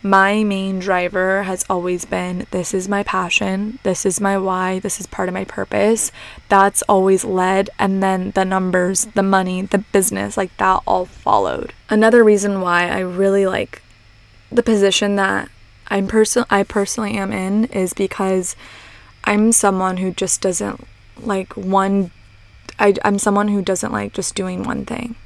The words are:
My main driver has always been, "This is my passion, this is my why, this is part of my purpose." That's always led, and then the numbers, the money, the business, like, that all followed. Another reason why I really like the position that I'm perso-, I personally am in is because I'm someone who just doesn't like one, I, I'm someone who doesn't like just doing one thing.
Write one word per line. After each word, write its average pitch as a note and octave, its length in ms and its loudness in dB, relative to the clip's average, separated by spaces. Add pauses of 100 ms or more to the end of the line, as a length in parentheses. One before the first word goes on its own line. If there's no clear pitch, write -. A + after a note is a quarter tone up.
My G3 420 4
main F#3+ 360 -2
driver F#3 640 0
has F#3 260 -4
always F3+ 360 -2
been, F3+ 460 -6
"This F3+ 220 -4
is F#3+ 140 -4
my G3+ 160 -2
passion, G3 800 -4
this F#3 220 -2
is F#3+ 160 0
my G3 160 2
why, F#3 420 -2
this F#3+ 200 -6
is F#3 80 -12
part F#3 200 -6
of F3+ 60 -4
my F#3+ 100 -6
purpose." G#3 680 0 (360)
That's G3 360 4
always F#3+ 420 4
led, F#3+ 520 0
and F#3+ 240 0
then F#3+ 300 0
the F#3+ 140 0
numbers, F#3 680 0
the G3 100 2
money, F#3 380 0
the G3 180 -2
business, G3 580 0
like, F#3+ 200 -4
that F#3+ 300 2
all F#3 180 0
followed. - 680 -2 (160)
Another A3 340 6
reason G3+ 380 4
why F3 260 2
I F3 120 -2
really G3 460 2
like - 360 -4 (720)
the A#3 120 2
position G3+ 540 2
that G3 320 -2 (400)
I'm G3 180 0
perso-, A3 420 2
I G3+ 140 2
personally G#3 540 -4
am G3 140 -4
in G3+ 340 0
is F#3 280 -4
because F#3+ 640 -2 (680)
I'm G#3 280 4
someone F#3+ 460 2
who F#3 140 -2
just - 300 -4
doesn't - 460 -4 (300)
like F#3+ 400 -6
one, F#3+ 540 0 (680)
I, G3+ 260 4
I'm G3+ 160 2
someone G#3 300 2
who G3+ 120 0
doesn't F#3 300 -2
like - 220 -6
just - 220 -6
doing F#3 280 -6
one G3+ 220 -6
thing. A#3 300 -8 (100)